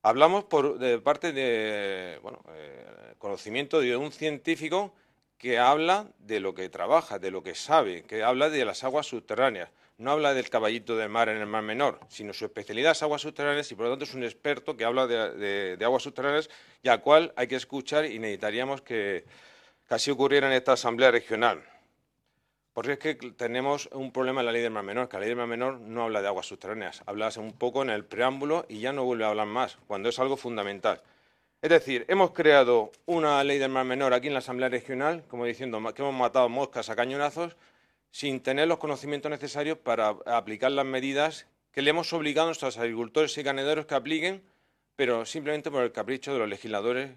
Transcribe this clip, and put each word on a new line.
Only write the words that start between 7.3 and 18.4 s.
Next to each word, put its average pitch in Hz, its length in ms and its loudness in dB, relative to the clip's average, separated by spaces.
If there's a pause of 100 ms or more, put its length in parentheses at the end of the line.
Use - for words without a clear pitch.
que 92 100 -10
sabe, 104 520 0
que 110 180 -6
habla 127 260 2
de 143 160 0
las 101 180 -6
aguas 135 220 -2
subterráneas. 110 640 -2 (300)
No 117 100 -6
habla 147 240 2
del 127 160 -2
caballito 110 480 0
de 110 100 -2
mar 110 220 2
en 107 80 -2
el 107 80 -4
Mar 107 160 -2
Menor, 113 460 -2
sino 104 260 -12
su 110 120 -8
especialidad 113 480 -2
es 156 100 -2
aguas 147 180 -2
subterráneas 147 500 -4
y 117 40 -12
por 104 100 -4
lo 120 60 0
tanto 139 140 -6
es 127 100 -14
un 131 80 -6
experto 135 520 -6
que 113 80 -6
habla 123 220 2
de, 113 280 -2
de, 98 440 -4
de 104 80 -4
aguas 123 160 2
subterráneas 143 480 -2 (320)
y 127 80 0
al 117 120 6
cual 156 340 6
hay 127 100 0
que 123 100 -6
escuchar 139 500 -2
y 113 120 -8
necesitaríamos 110 640 -4